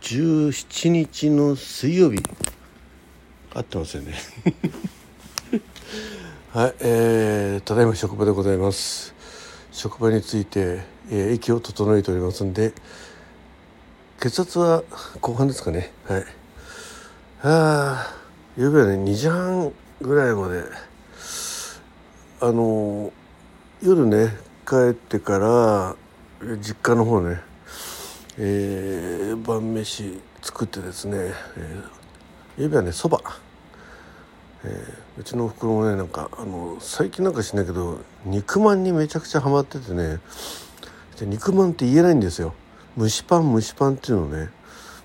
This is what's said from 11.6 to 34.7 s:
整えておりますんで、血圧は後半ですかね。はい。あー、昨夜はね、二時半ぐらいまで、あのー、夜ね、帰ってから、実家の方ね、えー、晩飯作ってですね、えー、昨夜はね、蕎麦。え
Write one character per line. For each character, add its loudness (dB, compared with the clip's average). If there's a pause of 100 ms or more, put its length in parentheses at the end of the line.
整 0
え 4
て -2
お 0
り 0
ま -2
す -6
ん -2
で、 0 (1500)
血 0
圧 -2
は 4 (380)
後 -2
半 4
で -2
す -10
か -4
ね。 -4 (140)
は -2
い。 -4 (1160)
あ 2 (500)
ー、 -2
昨 4
夜 8
は 4
ね、 2
二 0
時 0
半 -2 (300)
ぐ 0
ら 4
い 2
ま -2
で、 -4 (1800)
あ 0
の 0
ー、 -14 (680)
夜 6
ね、 4 (320)
帰 6
っ 4
て -2
か 0
ら、 4 (640)
実 -10
家 4
の 4
方 4
ね、 -2 (960)
え -2
ー、 -6
晩 -2
飯 -6 (220)
作 -6
っ -2
て -12
で -10
す -10
ね、 -4 (400)
え -12 (760)
ー、 -4
昨 0
夜 6
は 4
ね、 0
蕎 -2
麦。 0 (1400)
え -12 (220)